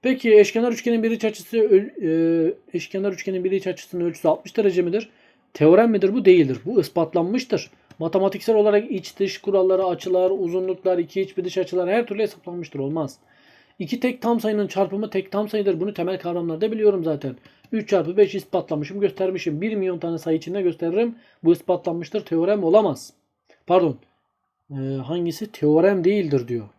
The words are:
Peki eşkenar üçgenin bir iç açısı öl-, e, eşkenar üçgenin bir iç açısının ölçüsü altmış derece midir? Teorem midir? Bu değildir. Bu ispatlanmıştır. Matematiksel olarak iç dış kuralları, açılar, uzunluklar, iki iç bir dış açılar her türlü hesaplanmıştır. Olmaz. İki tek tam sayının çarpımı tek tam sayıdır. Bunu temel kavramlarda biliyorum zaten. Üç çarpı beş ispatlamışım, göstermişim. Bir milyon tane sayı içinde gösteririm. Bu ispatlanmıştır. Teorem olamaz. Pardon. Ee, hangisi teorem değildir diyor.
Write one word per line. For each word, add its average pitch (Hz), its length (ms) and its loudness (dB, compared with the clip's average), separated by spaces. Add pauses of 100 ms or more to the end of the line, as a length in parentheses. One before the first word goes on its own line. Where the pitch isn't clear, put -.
Peki 247 380 6
eşkenar 226 320 2
üçgenin 233 320 -2
bir 226 80 0
iç 226 140 -4
açısı 214 320 -4
öl-, 165 880 2
e, 202 60 -2 (200)
eşkenar 190 400 -4
üçgenin 185 300 -6
bir 185 80 0
iç 190 160 -2
açısının 180 380 -6
ölçüsü 170 220 -2
altmış - 300 -2
derece 190 240 2
midir? 185 280 -2 (440)
Teorem 190 380 6
midir? 196 220 2
Bu 226 120 0
değildir. 151 400 6
Bu 202 160 0
ispatlanmıştır. 170 920 -2 (280)
Matematiksel 190 560 0
olarak 208 360 2
iç - 280 -8
dış 196 180 -2
kuralları, 190 480 2
açılar, 185 460 0
uzunluklar, 185 680 -2
iki 180 240 -4
iç 190 160 -6
bir 180 60 -4
dış 180 140 -6
açılar 180 320 -2
her 233 160 0
türlü 208 160 -6
hesaplanmıştır. 175 580 -8
Olmaz. 143 400 -6 (600)
İki 202 200 -6
tek 247 220 -2
tam 233 180 0
sayının 214 280 -2
çarpımı 196 420 -2
tek 190 220 -6
tam 208 180 -4
sayıdır. 196 300 0
Bunu 202 140 -4
temel 175 260 -4
kavramlarda 175 520 -4
biliyorum 208 320 2
zaten. 147 320 -4 (360)
Üç 220 180 -4
çarpı 180 280 2
beş 202 180 4
ispatlamışım, 170 640 -4
göstermişim. 185 640 -2
Bir 220 140 -2
milyon 185 240 -2
tane 170 180 -4
sayı 160 200 -2
içinde 175 240 -6
gösteririm. 180 540 -2 (280)
Bu 165 100 6
ispatlanmıştır. 175 720 -4
Teorem 180 380 0
olamaz. 170 500 2 (540)
Pardon. 170 320 2 (720)
Ee, 139 120 -12
hangisi 160 680 -6
teorem 170 520 2
değildir 160 440 0
diyor. 113 320 -8